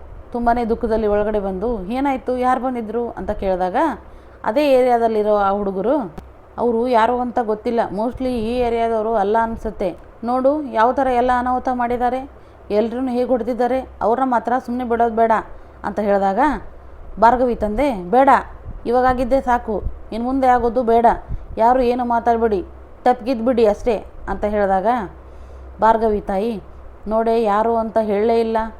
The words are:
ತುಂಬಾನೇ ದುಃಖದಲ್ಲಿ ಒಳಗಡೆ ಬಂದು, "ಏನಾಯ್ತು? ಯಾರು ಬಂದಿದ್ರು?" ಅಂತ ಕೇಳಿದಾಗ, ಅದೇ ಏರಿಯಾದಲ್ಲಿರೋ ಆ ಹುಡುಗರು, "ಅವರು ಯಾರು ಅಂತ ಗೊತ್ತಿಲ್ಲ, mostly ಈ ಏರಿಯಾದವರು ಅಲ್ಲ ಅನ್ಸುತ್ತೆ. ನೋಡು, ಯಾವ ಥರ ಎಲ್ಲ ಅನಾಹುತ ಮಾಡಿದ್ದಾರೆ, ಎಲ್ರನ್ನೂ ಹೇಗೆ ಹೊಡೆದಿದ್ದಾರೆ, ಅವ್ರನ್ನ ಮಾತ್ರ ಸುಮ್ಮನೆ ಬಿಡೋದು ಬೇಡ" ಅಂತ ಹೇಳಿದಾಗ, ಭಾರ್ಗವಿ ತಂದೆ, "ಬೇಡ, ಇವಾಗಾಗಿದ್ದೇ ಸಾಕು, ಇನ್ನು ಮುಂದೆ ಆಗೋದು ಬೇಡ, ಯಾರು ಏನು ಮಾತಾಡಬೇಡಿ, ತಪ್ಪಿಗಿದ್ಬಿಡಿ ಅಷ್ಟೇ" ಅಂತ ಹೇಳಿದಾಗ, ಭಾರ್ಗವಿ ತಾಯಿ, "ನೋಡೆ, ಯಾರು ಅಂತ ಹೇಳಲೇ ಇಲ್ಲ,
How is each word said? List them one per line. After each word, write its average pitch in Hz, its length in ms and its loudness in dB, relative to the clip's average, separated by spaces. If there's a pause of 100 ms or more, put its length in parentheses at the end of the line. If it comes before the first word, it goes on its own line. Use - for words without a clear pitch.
(320)
ತುಂಬಾನೇ 240 320 0
ದುಃಖದಲ್ಲಿ 220 420 0
ಒಳಗಡೆ 208 340 2
ಬಂದು, 196 440 -4
"ಏನಾಯ್ತು? 254 540 -2
ಯಾರು 254 220 2
ಬಂದಿದ್ರು?" 233 500 -4
ಅಂತ 185 200 -8
ಕೇಳಿದಾಗ, 185 460 -2 (680)
ಅದೇ 277 280 2
ಏರಿಯಾದಲ್ಲಿರೋ 226 640 4
ಆ 196 140 2
ಹುಡುಗರು, 202 640 -2 (440)
"ಅವರು 233 300 0
ಯಾರು 240 320 2
ಅಂತ 247 220 -4
ಗೊತ್ತಿಲ್ಲ, 220 380 -2 (160)
mostly 247 320 -4
ಈ 240 300 -2
ಏರಿಯಾದವರು 233 560 0
ಅಲ್ಲ 208 260 2
ಅನ್ಸುತ್ತೆ. 226 560 -4 (280)
ನೋಡು, 262 380 0
ಯಾವ 233 300 2
ಥರ 262 140 0
ಎಲ್ಲ 247 320 2
ಅನಾಹುತ 247 340 -2
ಮಾಡಿದ್ದಾರೆ, 247 580 -2 (400)
ಎಲ್ರನ್ನೂ 233 420 0
ಹೇಗೆ 247 160 0
ಹೊಡೆದಿದ್ದಾರೆ, 247 600 0 (140)
ಅವ್ರನ್ನ 254 280 2
ಮಾತ್ರ 226 220 0 (140)
ಸುಮ್ಮನೆ 247 220 -6
ಬಿಡೋದು 233 280 0
ಬೇಡ" 226 160 4 (520)
ಅಂತ 202 160 -4
ಹೇಳಿದಾಗ, 202 400 2 (800)
ಭಾರ್ಗವಿ 240 340 4
ತಂದೆ, 208 560 -2
"ಬೇಡ, 262 180 6 (580)
ಇವಾಗಾಗಿದ್ದೇ 254 540 2
ಸಾಕು, 240 420 -2 (300)
ಇನ್ನು 233 160 -4
ಮುಂದೆ 269 180 4
ಆಗೋದು 240 360 4
ಬೇಡ, 233 240 4 (500)
ಯಾರು 240 240 4
ಏನು 247 240 0
ಮಾತಾಡಬೇಡಿ, 233 600 2 (400)
ತಪ್ಪಿಗಿದ್ಬಿಡಿ 240 600 2
ಅಷ್ಟೇ" 208 380 0 (240)
ಅಂತ 196 160 -6
ಹೇಳಿದಾಗ, 202 420 0 (920)
ಭಾರ್ಗವಿ 220 400 2
ತಾಯಿ, 202 420 -4 (460)
"ನೋಡೆ, 226 340 0
ಯಾರು 220 340 2
ಅಂತ 226 220 -2
ಹೇಳಲೇ 220 420 2
ಇಲ್ಲ, 226 180 0 (220)